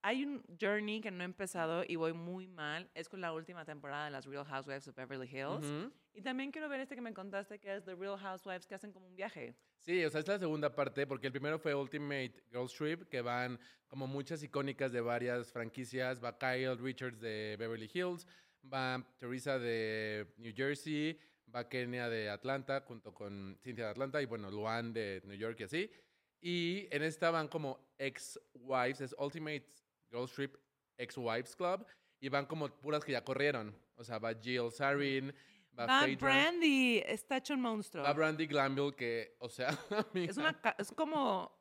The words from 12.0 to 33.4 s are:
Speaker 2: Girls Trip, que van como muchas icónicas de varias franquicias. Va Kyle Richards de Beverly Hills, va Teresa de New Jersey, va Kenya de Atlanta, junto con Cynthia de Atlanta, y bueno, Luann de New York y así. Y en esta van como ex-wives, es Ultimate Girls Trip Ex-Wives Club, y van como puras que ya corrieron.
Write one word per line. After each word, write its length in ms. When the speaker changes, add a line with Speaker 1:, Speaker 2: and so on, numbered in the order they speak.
Speaker 2:
Girls 220
Trip, 360
que 120
van 380
como 200
muchas 360
icónicas 480
de 100
varias 500
franquicias. 720
Va 140
Kyle 400
Richards 420
de 380
Beverly 360
Hills, 340
va 320
Teresa 420
de 800
New 180
Jersey, 640
va 140
Kenya 420
de 200
Atlanta, 580
junto 260
con 480
Cynthia 240
de 60
Atlanta, 300
y 40
bueno, 260
Luann 420
de 320
New 120
York 240
y 20
así. 280
Y 500
en 120
esta 280
van 160
como 500
ex-wives, 1040
es 160
Ultimate 480
Girls 220
Trip 240
Ex-Wives 580
Club, 300
y 100
van 160
como 240
puras 240
que 80
ya 120
corrieron. 520